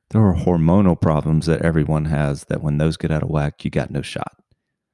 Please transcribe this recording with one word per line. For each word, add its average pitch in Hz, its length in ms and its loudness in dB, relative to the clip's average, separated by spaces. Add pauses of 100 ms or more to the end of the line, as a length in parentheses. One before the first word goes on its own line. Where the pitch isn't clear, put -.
(100)
there 110 160 2
are 92 100 4
hormonal 87 640 2
problems 78 460 0
that 80 160 0
everyone 78 420 0
has 73 400 -2
that - 180 -6
when 73 140 -2
those 80 220 0
get 80 120 -4
out 78 120 -2
of 82 80 -4
whack, 76 340 -4
you - 60 -6
got 69 200 -4
no 71 120 -6
shot. - 340 -12 (580)